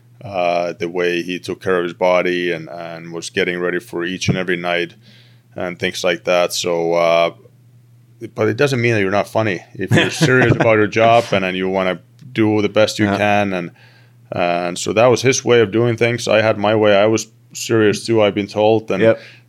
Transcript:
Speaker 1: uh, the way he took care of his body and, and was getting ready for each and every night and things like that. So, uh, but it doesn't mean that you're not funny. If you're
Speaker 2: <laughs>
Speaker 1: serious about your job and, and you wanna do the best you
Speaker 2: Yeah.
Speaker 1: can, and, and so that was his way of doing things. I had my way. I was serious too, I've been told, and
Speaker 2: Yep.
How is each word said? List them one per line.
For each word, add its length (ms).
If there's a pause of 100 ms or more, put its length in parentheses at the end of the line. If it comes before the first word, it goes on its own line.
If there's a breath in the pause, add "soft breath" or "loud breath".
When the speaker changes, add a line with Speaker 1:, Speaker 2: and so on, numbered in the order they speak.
(220 soft breath)
Speaker 1:
uh, 500
the 160
way 340
he 160
took 240
care 160
of 60
his 80
body 580
and, 200
and 420
was 180
getting 300
ready 180
for 260
each 240
and 100
every 180
night 380 (600 soft breath)
and 240
things 240
like 220
that. 300
So, 400
uh, 400 (1000)
but 140
it 80
doesn't 240
mean 140
that 80
you're 80
not 180
funny. 340 (120)
If 160
you're 200
Speaker 2:
<laughs> 180
Speaker 1:
serious 260
about 240
your 80
job 460
and, 120
and 120
you 120
wanna 320 (320)
do 300
the 80
best 280
you 60
Speaker 2:
Yeah. 140
Speaker 1:
can, 340
and, 180 (640 soft breath)
and 460
so 160
that 120
was 140
his 240
way 160
of 100
doing 280
things. 280
I 140
had 180
my 160
way. 220
I 100
was 200 (260)
serious 540
too, 160
I've 120
been 120
told, 440
and 120
Speaker 2:
Yep. 180 (280 loud breath)